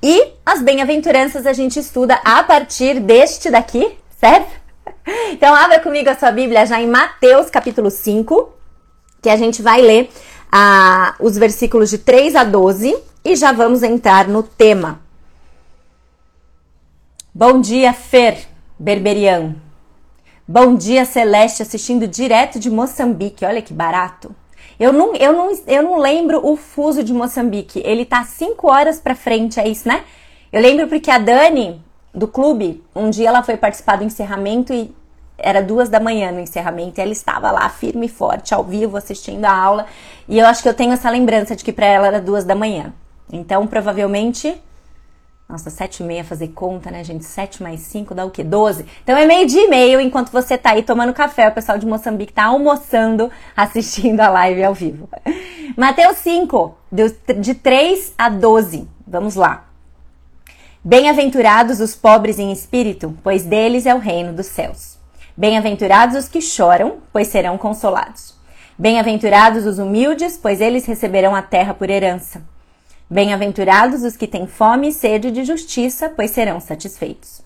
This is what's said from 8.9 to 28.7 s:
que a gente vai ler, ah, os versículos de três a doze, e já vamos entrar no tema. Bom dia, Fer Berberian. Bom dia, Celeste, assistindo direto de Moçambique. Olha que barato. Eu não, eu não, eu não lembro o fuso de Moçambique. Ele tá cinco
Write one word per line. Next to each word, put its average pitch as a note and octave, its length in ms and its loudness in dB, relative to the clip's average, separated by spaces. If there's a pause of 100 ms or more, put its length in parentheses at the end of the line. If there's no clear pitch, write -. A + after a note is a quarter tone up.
que A3+ 80 0
a G#3+ 60 6
gente A3+ 260 -2
vai A#3 200 4
ler, A#3 280 6 (420)
ah, F#3+ 680 4
os G#3 180 0
versículos G#3+ 520 2
de G#3 80 -4
três C4 380 4
a C#4 100 4
doze, G3 500 0 (280)
e F4+ 120 2
já C4+ 160 2
vamos A#3 320 2
entrar G#3+ 440 2
no G#3+ 160 -2
tema. F#3+ 580 2 (2250)
Bom B3 260 4
dia, B3 320 2
Fer B3 560 0 (320)
Berberian. F#3+ 760 0 (920)
Bom B3 300 4
dia, A3+ 280 0
Celeste, A3+ 580 2
assistindo A3+ 460 -4
direto A#3 520 0
de G#3+ 100 -6
Moçambique. A3 760 -4
Olha G#3+ 160 -4
que F#3 120 -16
barato. E3+ 600 -6 (460)
Eu B3 140 4
não, F#4 220 2
eu C#4+ 180 2
não, F4 180 -2 (140)
eu C#4 180 2
não F4 160 0
lembro D4+ 460 0
o D4 100 2
fuso D4 480 -4
de A3+ 100 -4
Moçambique. A#3+ 680 -6
Ele A#3 220 -2
tá B3 180 -4
cinco F4 460 -4